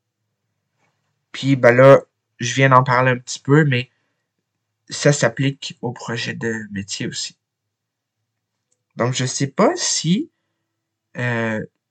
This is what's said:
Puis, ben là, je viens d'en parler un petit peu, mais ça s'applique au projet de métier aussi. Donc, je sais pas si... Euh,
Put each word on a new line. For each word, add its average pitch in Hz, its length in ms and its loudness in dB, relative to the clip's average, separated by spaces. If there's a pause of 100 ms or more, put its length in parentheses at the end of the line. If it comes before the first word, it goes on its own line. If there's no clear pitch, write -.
(1300)
Puis, 135 240 -2
ben 120 160 4
là, 131 280 8 (380)
je 117 160 -6
viens 135 160 2
d'en 127 120 6
parler 127 300 2
un 123 60 -4
petit - 220 -14
peu, 151 240 4
mais 127 260 -2 (960)
ça - 240 0
s'applique 135 680 -4
au 120 120 -8
projet 117 420 -10
de 113 380 -8
métier 98 340 -8
aussi. - 300 -12 (1600)
Donc, 123 180 -2
je 127 100 -4
sais 135 220 -4
pas 208 300 0
si... 208 540 -4 (880)
Euh, 113 480 -4 (260)